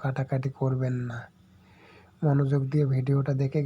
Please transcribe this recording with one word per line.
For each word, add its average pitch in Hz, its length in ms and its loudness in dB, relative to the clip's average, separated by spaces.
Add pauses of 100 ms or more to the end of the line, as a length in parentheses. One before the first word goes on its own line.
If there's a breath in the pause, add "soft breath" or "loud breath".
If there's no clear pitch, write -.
কাটাকাটি 135 480 -2 (100)
করবেন 131 340 0 (140)
না। 117 100 -8 (1080 loud breath)
মনোযোগ 143 360 2 (100)
দিয়ে 151 120 2 (100)
ভিডিওটা 139 380 0 (100)
দেখে 139 240 0